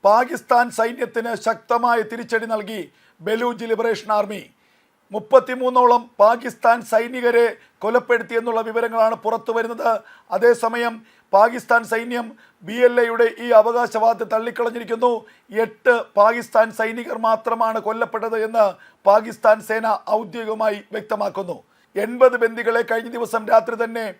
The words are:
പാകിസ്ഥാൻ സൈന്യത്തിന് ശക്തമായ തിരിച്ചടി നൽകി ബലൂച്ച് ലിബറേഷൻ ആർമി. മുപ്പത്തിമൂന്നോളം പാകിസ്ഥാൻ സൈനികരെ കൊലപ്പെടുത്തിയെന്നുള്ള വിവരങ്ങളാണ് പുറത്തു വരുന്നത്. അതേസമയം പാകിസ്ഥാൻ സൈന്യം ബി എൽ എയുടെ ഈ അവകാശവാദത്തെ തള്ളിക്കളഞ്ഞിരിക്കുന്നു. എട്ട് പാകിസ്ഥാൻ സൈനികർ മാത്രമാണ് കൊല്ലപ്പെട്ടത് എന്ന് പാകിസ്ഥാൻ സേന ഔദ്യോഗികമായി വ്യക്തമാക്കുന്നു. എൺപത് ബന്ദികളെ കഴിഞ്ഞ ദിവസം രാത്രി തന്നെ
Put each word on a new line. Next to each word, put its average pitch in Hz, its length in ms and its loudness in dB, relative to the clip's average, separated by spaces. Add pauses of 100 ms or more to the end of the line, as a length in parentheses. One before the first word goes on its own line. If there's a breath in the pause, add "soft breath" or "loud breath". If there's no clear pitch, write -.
പാകിസ്ഥാൻ 240 580 2 (120)
സൈന്യത്തിന് 233 540 -4 (140)
ശക്തമായ 233 520 0 (140)
തിരിച്ചടി 226 420 -6
നൽകി 214 280 -8 (440 soft breath)
ബലൂച്ച് 226 460 -4
ലിബറേഷൻ 220 460 -2
ആർമി. 202 240 -4 (720)
മുപ്പത്തിമൂന്നോളം 254 880 2 (200)
പാകിസ്ഥാൻ 233 560 2 (140)
സൈനികരെ 240 560 2 (360 soft breath)
കൊലപ്പെടുത്തിയെന്നുള്ള 233 840 -2
വിവരങ്ങളാണ് 226 560 0
പുറത്തു 226 340 -4
വരുന്നത്. 226 320 -2 (460 soft breath)
അതേസമയം 233 580 2 (420 soft breath)
പാകിസ്ഥാൻ 233 460 4 (100)
സൈന്യം 233 360 -4 (400 soft breath)
ബി 220 100 -8 (100)
എൽ 240 160 4
എയുടെ 233 240 2 (180)
ഈ - 20 -4 (120)
അവകാശവാദത്തെ 226 760 0
തള്ളിക്കളഞ്ഞിരിക്കുന്നു. 233 760 -2 (520 soft breath)
എട്ട് 233 320 2 (240)
പാകിസ്ഥാൻ 226 480 4 (120)
സൈനികർ 226 480 -6
മാത്രമാണ് 226 600 0
കൊല്ലപ്പെട്ടത് 226 500 -4 (100)
എന്ന് 220 180 0 (440 soft breath)
പാകിസ്ഥാൻ 220 480 4 (120)
സേന 220 180 -2 (320)
ഔദ്യോഗികമായി 220 580 -4 (180)
വ്യക്തമാക്കുന്നു. 202 640 -6 (460)
എൺപത് 247 400 2
ബന്ദികളെ 226 480 -2
കഴിഞ്ഞ 226 260 -4
ദിവസം 226 240 -4 (120)
രാത്രി 226 300 2
തന്നെ 226 220 -6 (140)